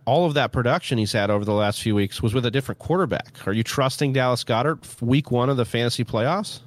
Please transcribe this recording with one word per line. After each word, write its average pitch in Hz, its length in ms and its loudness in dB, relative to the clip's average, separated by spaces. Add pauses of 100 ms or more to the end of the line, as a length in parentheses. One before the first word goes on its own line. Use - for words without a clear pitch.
all 165 220 4
of 147 80 -2
that 131 160 0
production 127 480 0
he's 104 120 0
had 104 200 2
over 104 120 0
the 104 100 0
last 104 280 0
few 107 140 0
weeks 101 260 0
was 110 140 0
with 127 100 0
a 117 60 -2
different 131 260 -2
quarterback. - 720 -4
Are 98 60 0
you 113 100 2
trusting 131 500 0
Dallas 127 300 2
Goedert 127 580 -2
week 127 300 2
one 123 180 2
of 139 80 0
the 120 80 2
fantasy 120 380 0
playoffs? 135 640 -2